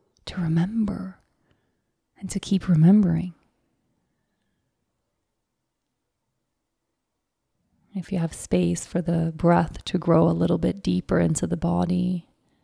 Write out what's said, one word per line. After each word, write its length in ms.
to 160
remember, 800
and 140
to 80
keep 280
remembering. 680
If 180
you 60
have 160
space 520
for 160
the 340
breath 500
to 140
grow 280
a 40
little 260
bit 240
deeper 380
into 260
the 120
body, 680